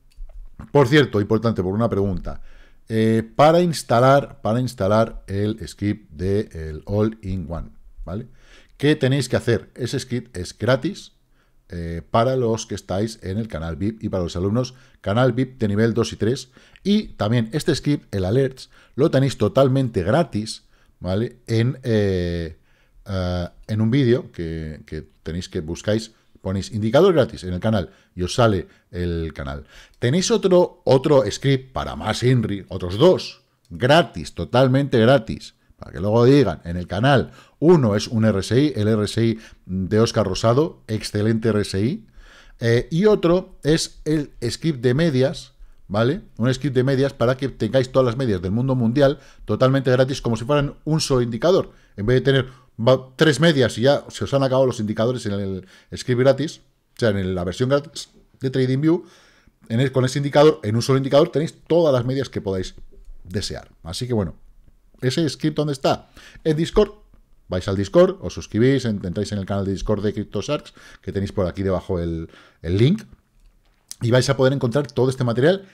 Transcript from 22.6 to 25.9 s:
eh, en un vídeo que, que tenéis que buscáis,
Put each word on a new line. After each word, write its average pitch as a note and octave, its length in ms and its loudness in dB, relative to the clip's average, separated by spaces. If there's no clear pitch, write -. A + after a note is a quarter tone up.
eh, F2+ 440 -4
en G#2+ 140 -2
un A2+ 80 2
vídeo B2+ 420 2
que, D#2+ 540 -10
que D#2 240 -12
tenéis E2 260 -8
que F#2 120 -6
buscáis, G#2 500 -4